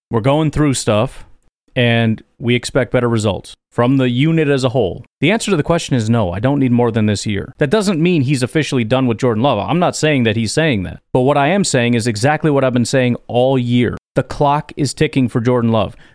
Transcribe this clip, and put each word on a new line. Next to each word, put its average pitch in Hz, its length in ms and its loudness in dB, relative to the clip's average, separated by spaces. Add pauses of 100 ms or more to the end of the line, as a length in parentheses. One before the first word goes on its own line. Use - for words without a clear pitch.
(100)
"We're 117 100 -2
going 143 320 0
through 147 220 0
stuff, - 520 -2 (480)
and 117 480 0 (160)
we 120 160 0
expect 123 380 -2
better 123 160 2
results 107 460 -2 (160)
from 123 260 0
the 127 120 2
unit 147 400 0
as 139 160 0
a 127 60 0
whole." 110 340 -4 (160)
The 151 120 2
answer 220 180 -2
to 190 60 0
the 143 60 2
question 170 340 -2
is 110 120 0
no, 110 240 0
I 90 60 -6
don't 135 220 0
need 127 120 2
more 120 200 2
than 107 140 0
this 104 200 -2
year. 98 320 -6
That 147 120 0
doesn't 196 300 0
mean 170 220 2
he's 127 220 0
officially 131 400 0
done 127 240 0
with 110 100 -2
Jordan 117 240 0
Love. 131 160 0
I'm 113 220 -2
not 156 160 0
saying 147 260 0
that 110 140 2
he's 113 160 -2
saying 143 320 0
that. - 180 -12 (100)
But 127 100 2
what 143 140 2
I 139 120 2
am 190 160 2
saying 120 300 0
is 113 120 0
exactly 139 440 0
what 139 140 2
I've 127 80 0
been 123 120 2
saying 123 320 0 (100)
all 127 320 0
year. 120 400 0 (160)
The 131 80 0
clock 147 540 -2
is 131 180 -4
ticking 143 340 0
for 123 120 -2
Jordan 117 320 0
Love. 107 240 -2 (180)